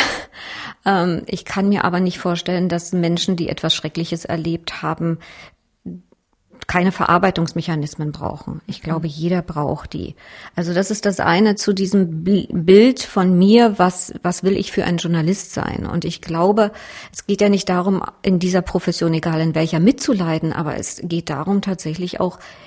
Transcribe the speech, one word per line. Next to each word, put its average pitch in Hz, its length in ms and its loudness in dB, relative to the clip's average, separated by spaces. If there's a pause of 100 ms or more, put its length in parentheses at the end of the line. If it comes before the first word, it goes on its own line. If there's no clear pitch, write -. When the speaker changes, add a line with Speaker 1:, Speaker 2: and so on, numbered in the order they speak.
Speaker 1:
<laughs> - 60 -2 (800)
Ähm, 180 400 0
ich - 180 -8
kann 196 240 -2
mir 202 160 2
aber 180 160 0
nicht 180 180 0
vorstellen, 175 520 -2
dass 170 240 -4
Menschen, 175 420 0
die 170 140 -2
etwas - 240 -2
Schreckliches 165 500 -6
erlebt 165 560 -6
haben, 165 380 -4 (1500)
keine 180 260 2
Verarbeitungsmechanismen 165 1200 0
brauchen. - 540 -8
Ich - 160 -10
glaube, 165 260 -2
Speaker 2:
Mhm. 147 40 -8
Speaker 1:
jeder 170 300 -2
braucht 147 500 -6
die. - 220 -8 (420)
Also 175 160 -2
das 190 180 0
ist 208 140 -4
das 202 140 0
eine 202 380 4
zu 208 160 0
diesem 185 500 0
Bi-, 190 300 2
Bild 202 500 6
von 185 340 2
mir, 208 420 6
was, - 440 0
was 180 220 -2
will 196 120 2
ich - 140 -4
für - 140 -2
ein 170 140 0
Journalist 170 540 0
sein? - 340 -4
Und - 180 -4
ich 165 160 -8
glaube, 202 500 2 (420)
es - 140 -12
geht 196 140 0
ja 208 80 6
nicht 196 200 2
darum, 185 340 0 (200)
in 190 160 2
dieser 180 240 0
Profession, 170 520 0
egal 160 260 0
in 160 140 2
welcher, 160 260 0
mitzuleiden, 170 720 2
aber 151 240 -4
es - 260 -8
geht 170 280 -4
darum, 180 300 0
tatsächlich 180 600 -4
auch 180 180 -2 (280)